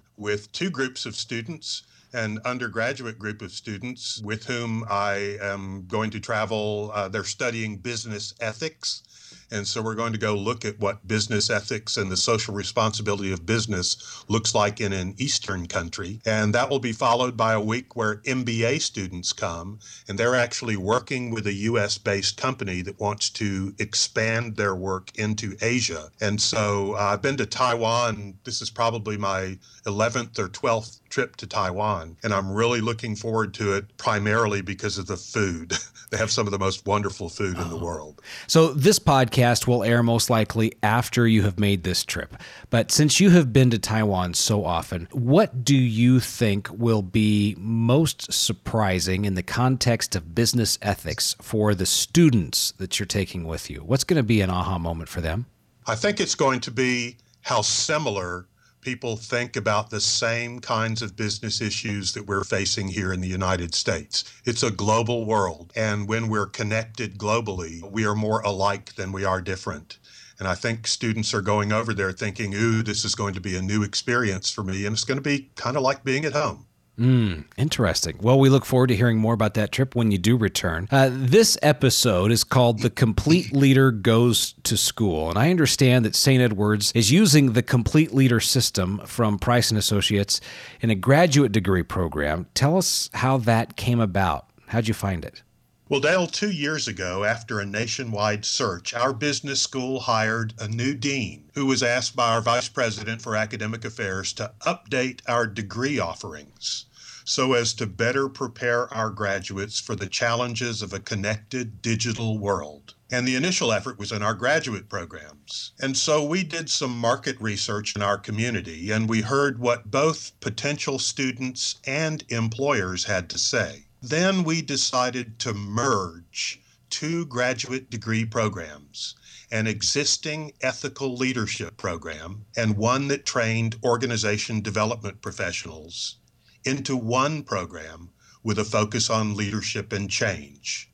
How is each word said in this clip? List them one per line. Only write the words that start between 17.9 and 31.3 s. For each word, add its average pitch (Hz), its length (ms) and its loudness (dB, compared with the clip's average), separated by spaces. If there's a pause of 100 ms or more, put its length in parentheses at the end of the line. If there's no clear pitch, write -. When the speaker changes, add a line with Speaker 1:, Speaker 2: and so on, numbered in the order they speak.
Speaker 1:
where 107 300 -2
M 127 180 -2
B 117 220 0
A 131 120 2
students 92 540 -6
come, 90 480 -8 (300)
and 101 100 -4
they're 120 160 2
actually 120 400 -2
working 120 560 -2
with 110 160 -4
a 101 60 0
U 107 240 0
S 101 200 0
based 101 380 -2
company 98 460 -4
that 95 180 -10
wants 104 320 -2
to 98 480 -4
expand 113 800 -2
their 101 180 0
work 92 400 -6
into 107 460 -4
Asia. 107 480 -2 (100)
And 104 220 -2
so, 104 540 0
uh, 104 80 0 (100)
I've 101 80 -2
been 139 160 0
to 117 80 0
Taiwan. 113 1000 0
This - 180 -8
is 107 80 -8
probably 113 460 -2
my 95 420 -2 (280)
eleventh 110 540 -2
or 95 100 -4
twelfth 113 580 -2
trip - 300 -4